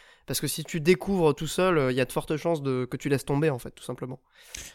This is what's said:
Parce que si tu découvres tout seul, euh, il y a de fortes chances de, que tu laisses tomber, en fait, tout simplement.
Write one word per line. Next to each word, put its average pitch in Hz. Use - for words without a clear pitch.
Parce -
que 147
si 156
tu 170
découvres 170
tout 160
seul, 185
euh, 131
il 123
y 131
a 127
de -
fortes 156
chances 165
de, 127
que 139
tu -
laisses 139
tomber, 147
en 123
fait, -
tout -
simplement. 131